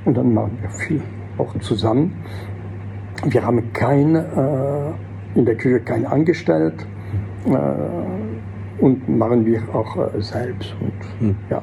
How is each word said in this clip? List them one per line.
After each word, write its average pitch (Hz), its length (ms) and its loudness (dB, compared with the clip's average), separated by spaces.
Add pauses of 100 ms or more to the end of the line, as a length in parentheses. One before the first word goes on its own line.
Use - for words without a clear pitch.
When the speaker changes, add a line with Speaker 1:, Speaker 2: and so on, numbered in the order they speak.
Speaker 1:
Und 139 140 4
dann 123 160 4
machen 107 280 2
wir 98 80 -6
viel - 320 -4 (360)
auch - 220 -2
zusammen. 117 560 2 (1080)
Wir 120 200 4
haben 117 280 2
kein, 143 420 4
äh, 160 60 4 (1120)
in 127 100 6
der 113 100 4
Küche 123 240 4
kein 120 260 0
angestellt, 160 800 2 (600)
äh, - 1400 -2
und 135 240 4
machen 117 380 4
wir 113 160 2 (120)
auch, 113 240 -2
äh, - 240 -2
selbst. - 600 -6
Und, - 120 -4 (340)
Speaker 2:
Hm. 95 80 2 (140)
Speaker 1:
ja. - 140 -2